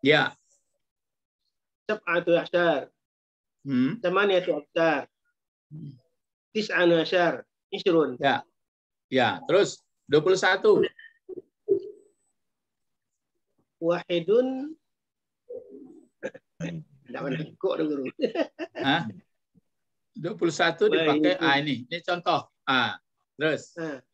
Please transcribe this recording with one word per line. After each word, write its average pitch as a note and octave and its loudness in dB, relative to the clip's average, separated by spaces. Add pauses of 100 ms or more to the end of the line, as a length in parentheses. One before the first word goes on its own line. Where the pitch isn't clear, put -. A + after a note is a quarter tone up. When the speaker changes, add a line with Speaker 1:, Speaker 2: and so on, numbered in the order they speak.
Speaker 1:
Ya. C#3+ 4 (1500)
Speaker 2:
Sab'atu F3 -2
asyar. E3+ 0 (720)
Speaker 1:
Hmm. C#3 0
Speaker 2:
Samaniyatu F3+ 2
asyar. D3+ -2 (640)
Speaker 1:
Hmm. D3+ -16 (640)
Speaker 2:
Tis'anu F3+ 2
asyar. D#3+ 0 (220)
Isrun. D#3+ 0
Speaker 1:
Ya. C#3 0 (720)
Ya, A#2 2
terus - 2 (240)
dua D3+ 4
puluh F#3 4
satu. F#3+ 4 (3000)
Speaker 2:
Wahidun. G3+ 0 (2250)
Tidak - -16
pernah C#3+ -6 (160)
kok - -2
dulu, D#3 -2
Guru. C#4 -4 (420)
<laughs> - -14
Speaker 1:
Hah? E3 0 (1040)
Dua E3+ -8
puluh E3+ 0
satu E3+ 2
dipakai. D3+ 2
Speaker 2:
Wahidun. - -4
Speaker 1:
Ah, C#3+ 4
ini. D3 -2 (100)
Ini E3+ -6
contoh. F3 0 (220)
Ah, A#2 0 (380)
terus. D3+ -2
Speaker 2:
Ah. D#3 -8 (140)